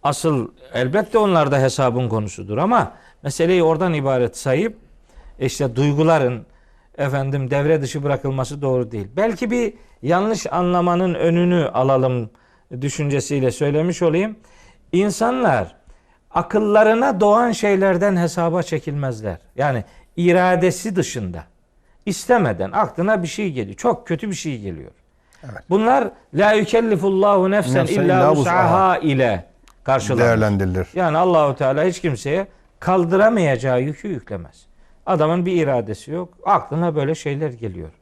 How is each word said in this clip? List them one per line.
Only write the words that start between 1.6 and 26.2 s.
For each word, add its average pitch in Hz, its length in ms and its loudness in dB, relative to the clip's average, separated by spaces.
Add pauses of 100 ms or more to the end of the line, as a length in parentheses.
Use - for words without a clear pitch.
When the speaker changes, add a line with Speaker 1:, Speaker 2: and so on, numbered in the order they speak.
Speaker 1:
hesabın 127 480 0
konusudur 104 480 -4
ama 196 340 0 (320)
meseleyi 170 400 2
oradan 160 300 2
ibaret 135 440 0
sayıp 170 400 -2 (640)
işte 131 360 -4
duyguların 143 680 2 (520)
efendim 135 540 -4
devre 143 300 2
dışı 139 220 -6
bırakılması 139 580 -4
doğru 127 300 -2
değil. 104 160 -8 (100)
Belki 214 340 -2
bir 240 220 -2 (280)
yanlış 185 520 -2
anlamanın 175 600 0
önünü 170 600 2
alalım 127 560 0 (520)
düşüncesiyle 139 680 -2
söylemiş 151 500 -2
olayım. 180 340 0 (560)
İnsanlar 202 840 0 (560)
akıllarına 214 880 2
doğan 214 320 4
şeylerden 196 680 2
hesaba 170 460 -2
çekilmezler. 135 760 -6 (180)
Yani 131 280 -2 (340)
iradesi 180 800 2
dışında, 95 480 -6 (640)
istemeden 135 680 0
aklına 202 520 -2
bir 170 40 -6
şey 196 240 -6
geliyor. 110 260 -8
Çok - 300 -4
kötü 175 220 -6
bir 190 60 -6
şey 135 240 -8
geliyor. 82 320 -12 (520)
Speaker 2:
Evet. 117 260 -14
Speaker 1:
Bunlar 226 400 2 (240)